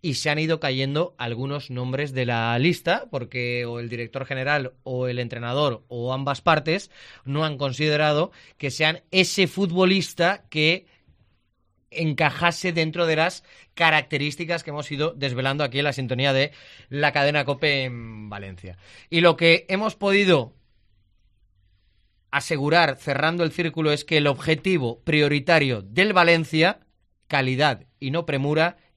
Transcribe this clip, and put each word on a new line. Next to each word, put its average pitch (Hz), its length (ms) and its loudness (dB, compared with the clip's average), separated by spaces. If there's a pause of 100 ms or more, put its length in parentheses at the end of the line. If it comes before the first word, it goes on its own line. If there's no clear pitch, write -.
Y 151 120 -2
se 151 160 -2
han 147 100 0
ido 160 180 0
cayendo 139 580 -2
algunos 127 540 -6
nombres 127 420 -6
de 131 140 -2
la 117 320 0
lista, 170 500 0
porque 123 580 -6
o 120 120 -8
el 120 100 -10
director 120 380 -8
general 135 460 -2 (100)
o 127 240 -4
el 123 140 -4
entrenador 120 640 -2
o 123 260 -6
ambas 135 280 -4
partes 160 500 0 (340)
no 143 200 -2
han 151 120 -4
considerado 151 760 0 (240)
que 135 160 -6
sean 156 300 0 (100)
ese 185 340 4
futbolista 185 1040 0
que 160 360 0 (1000)
encajase 165 840 0
dentro 165 340 0
de 160 100 2
las 160 280 -2 (300)
características 156 920 0
que 151 60 -12
hemos 147 200 -10
ido 147 240 -2
desvelando 135 500 -4
aquí 131 140 -4
en 143 60 0
la 143 80 0
sintonía 131 400 -2
de 135 180 2 (380)
la 143 240 0
cadena 147 320 0
cope 139 400 0
en 113 440 -12
Valencia. 98 480 -14 (320)
Y 170 120 0
lo 170 160 6
que 165 320 4
hemos 208 260 -2
podido 196 600 2 (1800)
asegurar, 143 680 2
cerrando 160 480 -2
el 160 80 0
círculo, 156 400 0
es 147 120 -2
que 156 140 2
el 147 80 4
objetivo 147 800 0
prioritario 147 800 2
del 170 300 0
Valencia, 170 680 4 (480)
calidad 131 580 0 (140)
y 135 100 -6
no 160 160 -2
premura, 151 500 0 (200)